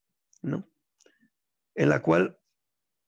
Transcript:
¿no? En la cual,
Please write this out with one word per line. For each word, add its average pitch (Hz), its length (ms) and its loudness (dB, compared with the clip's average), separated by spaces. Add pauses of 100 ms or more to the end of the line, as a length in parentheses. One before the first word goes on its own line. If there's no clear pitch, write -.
(400)
¿no? 170 300 -8 (1040)
En 143 140 2
la 131 120 2
cual, - 380 0 (680)